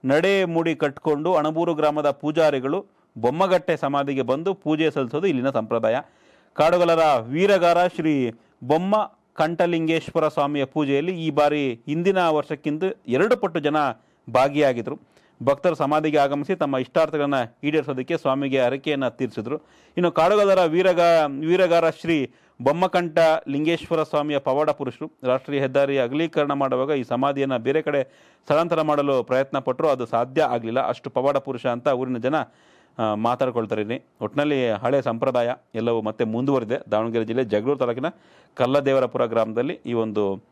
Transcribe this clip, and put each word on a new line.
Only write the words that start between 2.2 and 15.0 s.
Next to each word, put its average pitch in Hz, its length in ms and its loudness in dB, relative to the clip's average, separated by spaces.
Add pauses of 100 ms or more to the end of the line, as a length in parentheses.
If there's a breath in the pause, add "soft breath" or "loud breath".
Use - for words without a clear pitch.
ಬೊಮ್ಮಗಟ್ಟೆ 165 580 0
ಸಮಾಧಿಗೆ 139 460 -2
ಬಂದು 156 320 -2
ಪೂಜೆ 156 360 0
ಸಲ್ಲಿಸೋದು 143 360 -4
ಇಲ್ಲಿನ 135 240 0
ಸಂಪ್ರದಾಯ. 117 500 -2 (520 soft breath)
ಕಾಡುಗೊಲ್ಲರ 170 460 4 (220)
ವೀರಗಾರ 175 680 2
ಶ್ರೀ 147 460 0 (320 soft breath)
ಬೊಮ್ಮ 185 460 0 (240)
ಕಂಠಲಿಂಗೇಶ್ವರ 165 960 0
ಸ್ವಾಮಿಯ 143 360 -2
ಪೂಜೆಯಲ್ಲಿ 156 600 -2
ಈ 156 40 0
ಬಾರಿ 143 560 0
ಹಿಂದಿನ 175 420 0
ವರ್ಷಕ್ಕಿಂತ 151 540 -2 (260)
ಎರಡು 180 280 0
ಪಟ್ಟು 170 240 -4
ಜನ 147 160 -2 (580 soft breath)
ಭಾಗಿಯಾಗಿದ್ರು. 131 640 2 (440 soft breath)